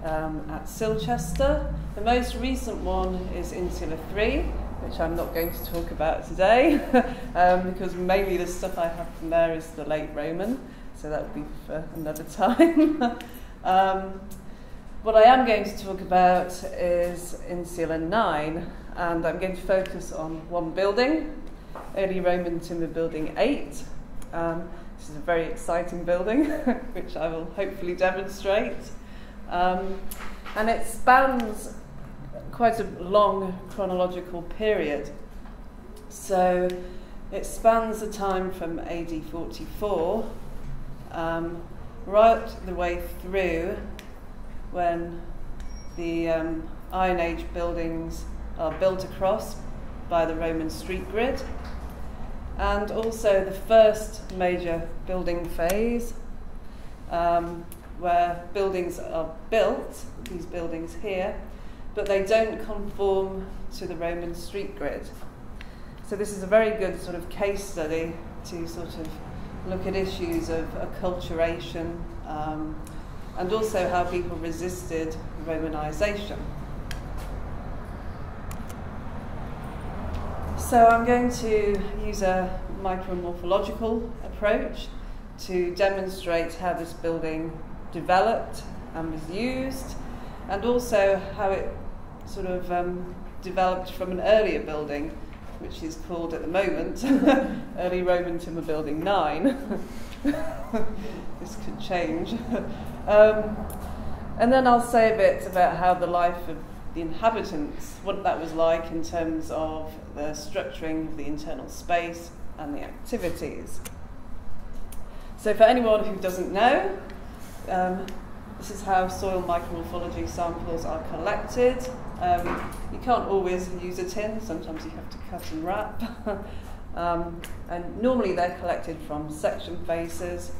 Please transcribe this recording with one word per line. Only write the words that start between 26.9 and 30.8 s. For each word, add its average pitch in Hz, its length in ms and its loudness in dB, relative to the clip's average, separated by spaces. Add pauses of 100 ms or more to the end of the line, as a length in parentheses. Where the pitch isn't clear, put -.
which - 220 -6
I 156 120 -2
will 165 180 -4 (100)
hopefully 185 400 -2
demonstrate. 196 840 0 (720)
Um, 185 500 0 (560)
and 220 140 2
it - 180 2